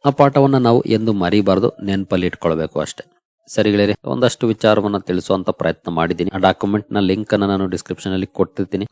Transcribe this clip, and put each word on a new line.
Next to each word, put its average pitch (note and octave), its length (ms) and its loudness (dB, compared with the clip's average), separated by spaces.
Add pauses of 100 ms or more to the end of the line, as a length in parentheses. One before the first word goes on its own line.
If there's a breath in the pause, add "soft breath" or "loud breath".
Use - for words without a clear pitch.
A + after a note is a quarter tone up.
ಆ D3 40 4
ಪಾಠವನ್ನ C#3 480 4
ನಾವು A#2+ 280 4
ಎಂದು A2 260 0
ಮರಿಬಾರ್ದು, G2 600 2 (120)
ನೆನಪಲ್ಲಿ F#2+ 420 -2
ಇಟ್ಕೊಳ್ಬೇಕು D#2+ 540 -2
ಅಷ್ಟೇ. - 240 -8 (420)
ಸರಿ G#2+ 240 0
ಗೆಳೆಯರೇ, G#2 240 2 (100)
ಒಂದಷ್ಟು B2 420 -2
ವಿಚಾರವನ್ನ G#2 520 0
ತಿಳಿಸುವಂತ F2+ 520 -2
ಪ್ರಯತ್ನ E2+ 400 -4
ಮಾಡಿದ್ದೀನಿ. E2+ 440 -2
ಆ F#2+ 40 -6
ಡಾಕ್ಯುಮೆಂಟ್ G2 540 0
ನ G#2 60 -2
ಲಿಂಕ್ G2+ 360 0
ಅನ್ನ G2+ 120 0
ನಾನು G2 200 -2
ಡಿಸ್ಕ್ರಿಪ್ಷನ್ F#2 460 -8
ಅಲ್ಲಿ F#2+ 140 -4
ಕೊಟ್ಟಿರ್ತೀನಿ, G2 640 -4